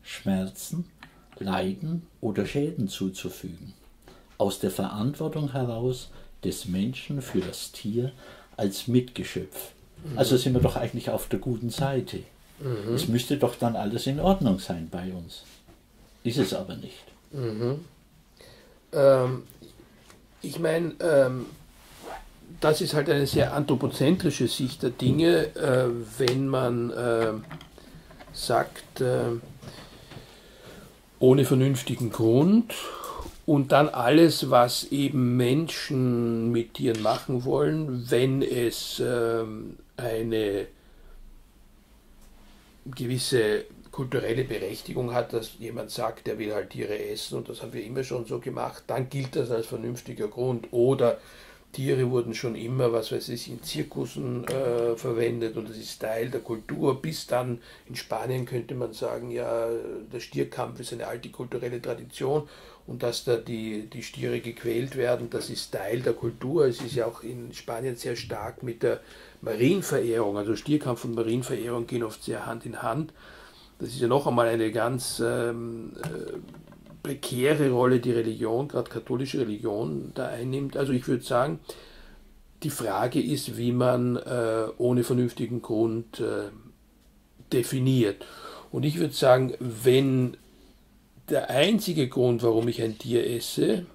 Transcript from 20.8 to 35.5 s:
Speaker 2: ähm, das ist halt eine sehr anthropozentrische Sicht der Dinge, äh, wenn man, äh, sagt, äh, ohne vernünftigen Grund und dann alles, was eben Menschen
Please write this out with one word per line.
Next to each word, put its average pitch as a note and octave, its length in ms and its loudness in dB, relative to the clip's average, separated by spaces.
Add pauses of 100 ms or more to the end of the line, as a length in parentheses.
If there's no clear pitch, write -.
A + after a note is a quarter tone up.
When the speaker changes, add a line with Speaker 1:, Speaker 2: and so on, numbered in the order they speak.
Speaker 2:
ähm, C3 460 4 (1120)
das D#3 200 4
ist D#3+ 140 -2
halt D3+ 160 2
eine C#3+ 180 4
sehr C#3+ 260 2
anthropozentrische C#3 960 2
Sicht - 340 -2
der B2+ 80 0
Dinge, D#3 640 4
äh, B2+ 320 2 (320)
wenn C3+ 300 4
man, B2 420 0
äh, A2+ 420 2 (1000)
sagt, - 680 -2
äh, B2+ 220 2 (2000)
ohne C3 240 10
vernünftigen C3 680 2
Grund D3 640 6 (720)
und C#3 260 4
dann D3 160 8
alles, C#3 600 6
was A#2+ 340 6
eben C3+ 520 2
Menschen B2 1120 2